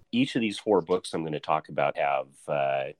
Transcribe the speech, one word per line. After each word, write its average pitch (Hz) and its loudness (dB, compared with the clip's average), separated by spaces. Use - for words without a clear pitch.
Each 123 0
of 123 0
these 104 -2
four 98 4
books 92 -2
I'm 85 -4
gonna 78 -4
talk 78 -2
about 71 0
have, 69 0
uh, 69 0